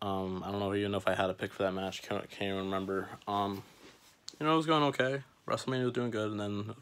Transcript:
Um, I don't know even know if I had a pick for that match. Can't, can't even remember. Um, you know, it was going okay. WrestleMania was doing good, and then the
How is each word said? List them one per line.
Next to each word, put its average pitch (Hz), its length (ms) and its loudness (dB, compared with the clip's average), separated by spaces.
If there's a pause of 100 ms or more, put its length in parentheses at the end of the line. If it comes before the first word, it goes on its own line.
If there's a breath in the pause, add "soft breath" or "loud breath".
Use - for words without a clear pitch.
Um, 95 420 -2
I 98 60 -4
don't 101 100 0
know 98 140 2
even 101 180 2
know 101 60 2
if - 100 0
I 92 60 4
had 95 160 2
a 90 40 -2
pick 98 200 -6
for - 80 -2
that 95 100 2
match. 95 300 -4
Can't, - 260 -4
can't 101 240 -4
even 98 140 -2
remember. 95 420 -2 (180)
Um, 101 360 0 (760 loud breath)
you 151 60 -2
know, 156 80 4
it 160 40 6
was 156 100 2
going 156 180 6
okay. 135 380 2 (260)
WrestleMania 127 360 0
was 123 100 2
doing 120 160 0
good, 107 200 0
and 107 80 -4
then 104 280 -2
the 107 160 -8